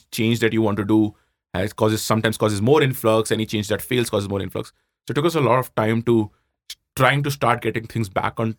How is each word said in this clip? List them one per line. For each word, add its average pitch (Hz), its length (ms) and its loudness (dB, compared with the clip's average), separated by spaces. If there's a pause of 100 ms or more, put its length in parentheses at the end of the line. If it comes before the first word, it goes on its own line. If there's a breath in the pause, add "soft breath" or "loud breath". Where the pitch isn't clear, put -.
(100)
change 113 300 0
that 113 140 2
you 110 80 2
want 104 160 0
to 104 80 -2
do 107 280 4 (380)
has, 95 220 -4
causes, 107 280 2
sometimes 110 360 0
causes 107 240 0
more 143 200 4
influx. 113 480 0
Any 110 140 -2
change 107 240 -4
that 104 140 -2
fails 120 260 -2
causes 101 200 -2
more 98 120 -4
influx. 95 320 -10 (340)
So 131 60 -8
it - 20 -6
took 147 120 0
us 170 80 -2
a 160 60 0
lot 123 180 4
of - 160 -4
time 113 300 0
to 113 260 2 (680)
trying 135 280 2
to 147 60 -2
start 120 300 0
getting 113 260 -6
things 113 220 -4
back - 320 -4
on 113 180 -4